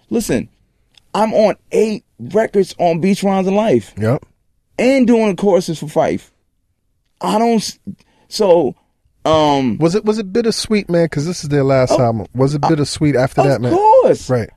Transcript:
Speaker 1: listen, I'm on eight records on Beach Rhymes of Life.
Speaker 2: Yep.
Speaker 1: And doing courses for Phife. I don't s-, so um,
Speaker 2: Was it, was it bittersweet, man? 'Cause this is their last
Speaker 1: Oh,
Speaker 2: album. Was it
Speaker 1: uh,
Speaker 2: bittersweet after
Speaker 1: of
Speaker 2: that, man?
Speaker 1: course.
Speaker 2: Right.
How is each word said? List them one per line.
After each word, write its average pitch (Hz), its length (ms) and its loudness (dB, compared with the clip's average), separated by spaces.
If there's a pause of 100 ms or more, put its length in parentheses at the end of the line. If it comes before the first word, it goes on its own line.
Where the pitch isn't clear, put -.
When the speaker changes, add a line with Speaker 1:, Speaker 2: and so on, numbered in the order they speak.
(100)
Speaker 1:
listen, 175 380 -4 (680)
I'm 214 180 0
on 202 220 2 (160)
eight 208 340 -2 (140)
records 196 600 -2
on 170 220 0
Beach 190 220 0
Rhymes 190 240 0
of 190 80 -2
Life. 202 420 -2
Speaker 2:
Yep. 113 280 -2 (520)
Speaker 1:
And 254 300 2
doing 220 300 2
courses 180 420 0
for 151 80 -12
Phife. 120 440 -4 (880)
I 185 180 -2
don't 233 200 2
s-, - 200 -8 (480)
so 170 480 2 (500)
um, 143 540 2
Speaker 2:
Was 165 160 0
it, 214 100 -2
was 214 140 0
it 190 140 -8
bittersweet, 220 580 -2
man? 170 180 2
'Cause 143 180 -4
this 180 160 -8
is 151 60 -10
their 139 160 0
last 131 280 2
Speaker 1:
Oh, - 100 2
Speaker 2:
album. 113 320 -2
Was 139 200 0
it 143 100 -2
Speaker 1:
uh, 151 40 2
Speaker 2:
bittersweet 147 480 0
after 127 240 0
Speaker 1:
of - 80 4
Speaker 2:
that, 127 120 0
man? 120 120 -2
Speaker 1:
course. 427 560 4
Speaker 2:
Right. 127 280 -2